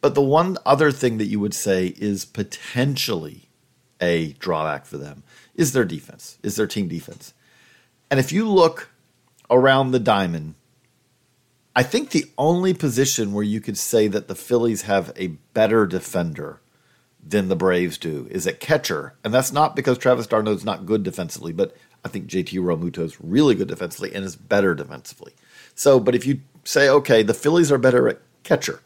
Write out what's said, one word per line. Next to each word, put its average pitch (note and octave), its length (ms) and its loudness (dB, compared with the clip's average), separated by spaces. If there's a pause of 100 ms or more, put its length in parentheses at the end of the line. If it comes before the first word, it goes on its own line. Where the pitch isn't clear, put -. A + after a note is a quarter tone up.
But - 140 2
the C#3+ 80 4
one E3 420 2
other C#3+ 260 4
thing B2+ 280 -2
that G#2+ 80 -2
you G#2 120 -2
would G2+ 140 -2
say F#2 360 0 (100)
is G2+ 260 -4
potentially A2 1300 -6 (500)
a E2 380 0
drawback D#2 480 -4
for - 100 -14
them C#2+ 260 -14 (320)
is C3+ 200 -2
their B2+ 100 2
defense, - 580 -12
is G2+ 140 -8
their G#2+ 100 0
team G2+ 220 -4
defense. - 460 -12 (760)
And C#3 80 2
if C3 140 0
you G#3+ 160 0
look E3+ 400 4 (640)
around C3 400 6
the B2+ 80 2
diamond, F2 560 0 (1200)
I B2 60 4
think C4 280 -2
the - 140 0 (140)
only F3+ 340 2
position B2 640 0
where G#2 100 -2
you G#2+ 160 -2
could G#2+ 160 -8
say G#2+ 320 2
that G2+ 180 -4
the F#2+ 80 -10
Phillies A#2 480 0
have G2 320 -2
a F#2 120 -6 (260)
better A2 340 4
defender E2 760 -6 (640)
than F#2 260 -2
the F#2 80 0
Braves F2+ 420 0
do D2+ 320 -8
is F2+ 160 -6
at - 140 -6
catcher. F2 640 -2
And G#2+ 120 -4
that's C3 180 2
not D3+ 240 0
because B2+ 220 0
Travis B2 280 2
d'Arnaud's G#2+ 380 0
not G2 220 -6
good G#2 160 0
defensively, F2 500 -8
but F2+ 240 -2 (260)
I - 60 -12
think - 200 -10
J F#2 160 -2
T - 120 -8
Realmuto's E2+ 640 -4
really A#2 340 2
good F#2 140 -4
defensively F2 460 -10
and G2 100 -8
is F2+ 120 -10
better G2 380 2
defensively. - 600 -14 (400)
So, C3+ 260 6
but B2 140 0
if B2 120 -2
you C3+ 140 -2 (240)
say, C#3 240 4
"Okay, C3+ 340 6
the G#2+ 120 2
Phillies D#3 360 2
are C#3 80 4
better B2 300 4
at - 120 -4 (240)
catcher" - 420 -2